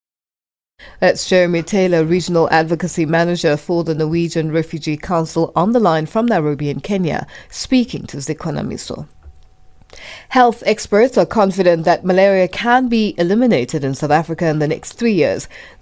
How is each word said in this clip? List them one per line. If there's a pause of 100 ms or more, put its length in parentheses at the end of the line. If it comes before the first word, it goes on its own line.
(1000)
That's
Jeremy
Taylor,
Regional
Advocacy
Manager
for
the
Norwegian
Refugee
Council,
on
the
line
from
Nairobi
in
Kenya, (220)
speaking
to
Zikonamiso. (1200)
Health
experts
are
confident
that
malaria
can
be
eliminated
in
South
Africa
in
the
next
three
years. (340)